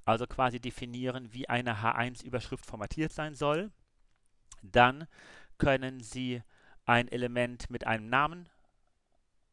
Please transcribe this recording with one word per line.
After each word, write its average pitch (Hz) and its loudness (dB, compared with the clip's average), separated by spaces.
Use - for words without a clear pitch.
Also 113 0
quasi 123 0
definieren, 123 -8
wie 127 -10
eine 120 0
H 113 2
eins 123 -2
Überschrift 123 -6
formatiert 127 -6
sein 151 -8
soll. 151 0
Dann 123 6
können 131 2
Sie 123 -6
ein 120 4
Element 120 -2
mit 120 -6
einem 110 -2
Namen 156 0